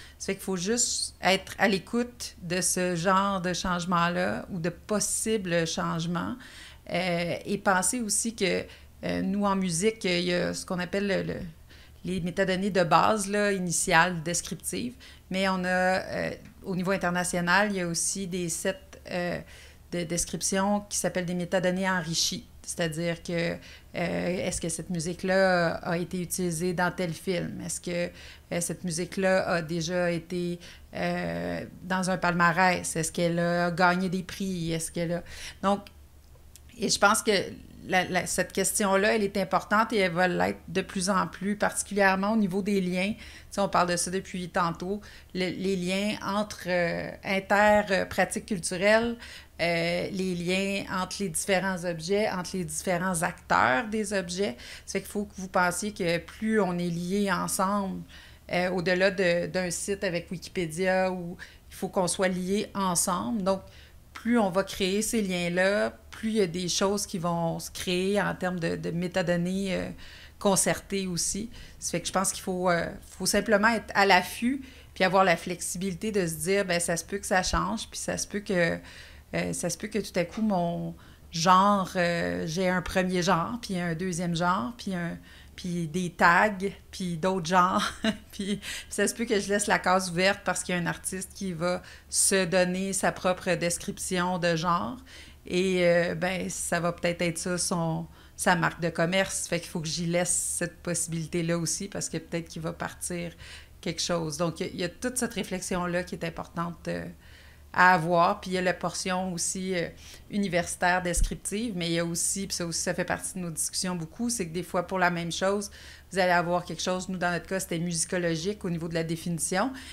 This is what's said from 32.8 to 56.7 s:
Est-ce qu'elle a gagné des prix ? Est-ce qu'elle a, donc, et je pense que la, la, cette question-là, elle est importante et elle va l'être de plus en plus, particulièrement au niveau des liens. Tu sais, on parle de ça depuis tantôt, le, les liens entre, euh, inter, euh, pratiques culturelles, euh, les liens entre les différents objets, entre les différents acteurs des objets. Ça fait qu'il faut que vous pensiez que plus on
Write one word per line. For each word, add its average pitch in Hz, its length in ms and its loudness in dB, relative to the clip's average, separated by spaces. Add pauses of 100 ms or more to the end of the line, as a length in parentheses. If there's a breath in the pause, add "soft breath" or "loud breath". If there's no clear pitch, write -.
Est-ce - 160 -2
qu'elle 170 280 0
a 175 320 2
gagné 180 380 4
des 180 140 -2
prix ? 180 480 -4
Est-ce 160 200 -4
qu'elle 170 220 -2
a, 170 100 -4 (380 loud breath)
donc, 196 200 2 (960)
et 226 120 -2
je - 80 2
pense 208 240 6
que 220 100 2 (560)
la, 180 180 2
la, 175 220 0
cette - 260 -2
question-là, 196 640 2
elle 214 80 2
est 196 140 -2
importante 196 560 2
et 220 40 2
elle 185 140 4
va 180 160 4
l'être 175 400 0
de 175 140 -2
plus 185 280 -2
en 185 180 2
plus, 196 280 -4
particulièrement 196 800 2
au 226 40 4
niveau 202 240 2
des 196 200 2
liens. 185 320 0
Tu - 40 -10 (340 loud breath)
sais, 202 100 -2
on 190 80 2
parle 180 200 4
de 175 60 2
ça 175 160 -2
depuis 185 380 -6
tantôt, 180 520 -2 (320 loud breath)
le, 180 160 0
les 190 260 -2
liens 190 480 0
entre, 208 440 -4
euh, 175 420 0 (140)
inter, 202 580 4 (100)
euh, 180 140 2
pratiques 190 400 0
culturelles, 214 720 2 (440 loud breath)
euh, 170 500 0
les 185 240 -2
liens 190 500 -2 (160)
entre 180 180 -6
les 196 100 -2
différents 185 540 0
objets, 180 460 0
entre 180 240 -4
les 185 100 -2
différents 175 600 -2
acteurs 214 640 4
des 208 260 -2
objets. 190 420 -2 (300 loud breath)
Ça - 80 -12
fait 190 80 -2
qu'il - 80 -14
faut 208 160 -4
que 202 120 -16
vous 185 120 -8
pensiez 180 440 0
que 170 260 0
plus 220 420 0
on 180 160 0